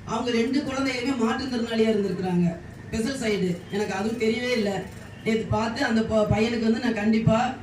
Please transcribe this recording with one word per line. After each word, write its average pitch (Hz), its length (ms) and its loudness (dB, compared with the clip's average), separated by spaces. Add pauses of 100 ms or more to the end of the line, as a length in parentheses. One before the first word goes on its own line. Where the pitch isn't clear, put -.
அவங்க 240 260 -2
ரெண்டு 262 300 2
குழந்தைகளுமே 262 580 -2
மாற்றுத்திறனாளியா 226 680 0
இருந்திருக்கிறாங்க, 180 580 2 (380)
ஸ்பெஷல் 226 360 -4
சைடு. 196 300 0 (200)
எனக்கு 196 240 -2
அதுவும் 226 260 -2
தெரியவே 247 320 0
இல்லை. 202 240 0 (480)
நேத்து 220 260 2
பார்த்து 226 340 0
அந்த 220 180 2
ப-, 214 280 4
பையனுக்கு 220 380 2
வந்து 226 160 0
நான் 214 180 0
கண்டிப்பா 220 360 4 (240)